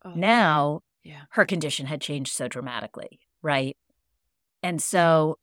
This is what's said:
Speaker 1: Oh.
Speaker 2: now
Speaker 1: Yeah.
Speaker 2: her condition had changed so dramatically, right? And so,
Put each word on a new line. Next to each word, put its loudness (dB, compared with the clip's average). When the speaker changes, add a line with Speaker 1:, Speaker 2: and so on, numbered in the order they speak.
Speaker 1:
Oh. -14
Speaker 2:
now 2
Speaker 1:
Yeah. -20
Speaker 2:
her 2
condition -4
had -8
changed -6
so -6
dramatically, -10
right? -2
And -2
so, 4